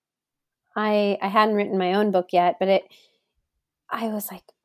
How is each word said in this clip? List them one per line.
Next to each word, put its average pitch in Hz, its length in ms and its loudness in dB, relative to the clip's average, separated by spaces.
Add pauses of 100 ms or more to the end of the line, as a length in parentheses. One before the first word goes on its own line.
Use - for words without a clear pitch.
(760)
I, 208 460 0
I 196 60 -4
hadn't 214 280 2
written 202 220 0
my 180 160 0
own 208 180 2
book 180 200 0
yet, 175 280 2
but 190 80 0
it, 190 160 2 (1040)
I 226 180 -6
was 214 240 -8
like, 180 120 -20 (200)